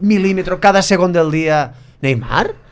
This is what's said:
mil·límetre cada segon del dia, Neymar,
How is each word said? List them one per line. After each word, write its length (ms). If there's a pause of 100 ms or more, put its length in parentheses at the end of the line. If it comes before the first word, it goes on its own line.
mil·límetre 580
cada 220
segon 320
del 180
dia, 300 (400)
Neymar, 480 (220)